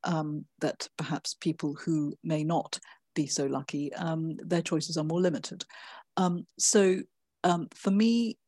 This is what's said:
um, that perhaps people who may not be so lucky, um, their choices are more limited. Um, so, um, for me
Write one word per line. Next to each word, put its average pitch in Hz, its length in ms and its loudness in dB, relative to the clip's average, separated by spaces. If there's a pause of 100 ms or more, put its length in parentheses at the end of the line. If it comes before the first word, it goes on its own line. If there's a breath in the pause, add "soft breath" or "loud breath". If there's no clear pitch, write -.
um, 156 420 -2 (160)
that - 280 -4 (100)
perhaps - 360 -4
people 156 400 -2
who 151 400 0 (100)
may 156 180 0
not 160 380 -2 (340 loud breath)
be 143 140 0
so 143 180 0
lucky, 143 480 -4
um, 160 500 -2
their 170 180 2
choices 160 360 -2
are 151 60 -2
more 165 160 0
limited. 180 440 -2 (520 loud breath)
Um, 175 300 0 (120)
so, 190 400 6 (460)
um, 175 300 4
for - 180 0
me 226 560 4